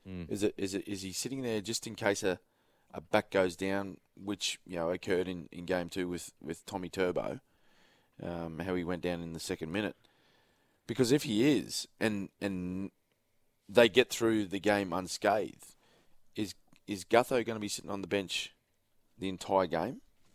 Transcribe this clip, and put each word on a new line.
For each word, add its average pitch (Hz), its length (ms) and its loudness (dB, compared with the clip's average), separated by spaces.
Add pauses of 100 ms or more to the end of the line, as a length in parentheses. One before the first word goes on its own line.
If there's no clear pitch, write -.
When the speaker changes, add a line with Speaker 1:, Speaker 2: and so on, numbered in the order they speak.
Speaker 1:
Mm. 90 220 -8
Speaker 2:
Is 101 140 0
it, 107 120 4
is 98 200 -4
it, 95 120 -4
is 98 140 -6
he 95 100 -6
sitting 131 300 -6
there 113 180 -2
just 107 280 -6
in 110 80 -10
case 101 280 2
a, 92 160 0 (540)
a - 80 -8
back - 300 0
goes 92 260 4
down, 98 400 -2 (180)
which, 98 500 -4
you 87 120 -6
know, 85 140 0
occurred 92 360 2
in, 90 240 -8
in 87 140 -12
game 87 240 0
two 92 180 -4
with, 87 240 -6 (100)
with - 240 -8
Tommy 92 220 -6
Turbo, 87 540 0 (800)
um, 85 360 -8
how 92 160 -2
he 87 100 -2
went 87 160 -4
down 87 200 -2
in 82 120 -10
the 80 80 -8
second 80 320 -6
minute? 101 240 -2 (880)
Because 117 260 2
if 147 120 4
he 117 280 4
is, 85 360 0 (120)
and, 104 300 0 (100)
and 92 520 -4 (800)
they 117 200 8
get 123 200 6
through 113 360 2
the 92 140 -4
game 101 340 2
unscathed, 95 840 -2 (600)
is, 104 200 -6 (320)
is 101 160 -6
Gutho 120 420 4
gonna 110 140 -4
be 104 80 -4
sitting - 240 -8
on 101 100 -4
the 92 60 -6
bench 95 460 -2 (640)
the 95 100 -2
entire 95 380 2
game 87 340 0 (320)